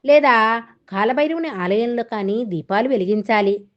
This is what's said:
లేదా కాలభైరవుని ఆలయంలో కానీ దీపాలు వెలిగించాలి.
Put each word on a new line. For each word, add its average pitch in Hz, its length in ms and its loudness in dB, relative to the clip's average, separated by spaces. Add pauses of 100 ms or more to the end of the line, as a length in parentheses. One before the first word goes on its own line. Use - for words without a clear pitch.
లేదా 240 540 4
కాలభైరవుని 285 880 -4
ఆలయంలో 226 560 -2
కానీ 220 420 -4
దీపాలు 196 440 -4
వెలిగించాలి. 202 760 0 (120)